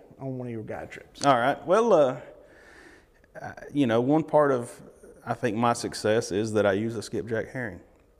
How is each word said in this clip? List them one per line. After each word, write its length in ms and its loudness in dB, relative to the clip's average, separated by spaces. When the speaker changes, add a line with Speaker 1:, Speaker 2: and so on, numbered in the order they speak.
Speaker 1:
on 180 -8
one 100 -8
of 60 -8
your 100 -8
guide 280 -10
trips. 340 -10
Speaker 2:
All 100 8
right. 320 0
Well, 260 4
uh, 240 4
uh, 120 -12
you 120 4
know, 160 4
one 220 2
part 280 2
of, 300 -4
I 100 -6
think, 220 -2
my 160 2
success 580 -2
is 220 0
that 120 4
I 80 4
use 220 -2
a 80 -6
skipjack 460 -6
herring. 320 -10